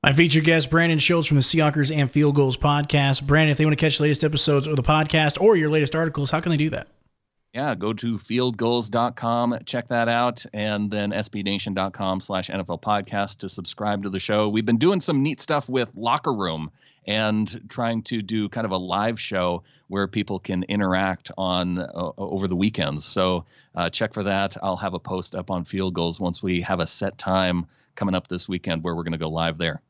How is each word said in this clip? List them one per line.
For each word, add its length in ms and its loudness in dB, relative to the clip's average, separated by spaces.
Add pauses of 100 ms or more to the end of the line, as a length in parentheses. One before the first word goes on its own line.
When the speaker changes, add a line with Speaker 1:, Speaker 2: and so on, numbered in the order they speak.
Speaker 1:
My 100 4
featured 320 6
guest, 280 4
Brandon 260 4
Schultz 300 2
from 100 4
the 60 6
Seahawkers 520 2
and 140 2
Field 240 4
Goals 240 2
podcast. 680 2
Brandon, 240 6
if 60 2
they 80 4
wanna 100 4
catch 220 2
the 80 2
latest 180 2
episodes 420 2
of 100 -2
the 60 2
podcast 580 2
or 160 8
your 140 2
latest 260 2
articles, 360 0
how 80 0
can 100 -2
they 80 4
do 140 2
that? 160 -6 (640)
Speaker 2:
Yeah, 220 -2
go 200 -2
to 260 -2
field 380 0
goals 340 0
dot 240 0
com, 500 0
check 220 -6
that 200 0
out, 460 0
and 380 -2
then 200 -2
S 180 -4
B 120 -6
nation 320 -4
dot 200 -2
com 280 -2
slash 300 -4
N 80 -4
F 100 -6
L 80 -4
podcast 600 -4
to 120 -8
subscribe 540 -4
to 80 -4
the 80 -4
show. 300 2
We've 180 0
been 100 4
doing 240 2
some 220 0
neat 180 -2
stuff 260 -2
with 280 -2
Locker 360 0
Room 380 -4 (380)
and 600 -2
trying 360 -4
to 180 -4
do 280 -2
kind 160 -4
of 60 -2
a 60 -2
live 420 -2
show 440 -2 (240)
where 200 0
people 300 -2
can 240 -4
interact 800 0
on, 400 0
uh, 400 -6
over 280 -4
the 80 -2
weekends. 480 -2
So, 420 0 (280)
uh, 160 -2
check 240 -2
for 120 -6
that. 360 -2
I'll 140 -2
have 180 -4
a 60 -6
post 360 -8
up 140 -8
on 160 -4
Field 300 -4
Goals 240 -2
once 240 -4
we 180 0
have 180 -2
a 60 0
set 320 -6
time 480 0 (300)
coming 180 -2
up 140 -2
this 200 -6
weekend 360 -4
where 120 -4
we're 100 -6
gonna 120 -4
go 120 -4
live 280 -2
there. 320 -4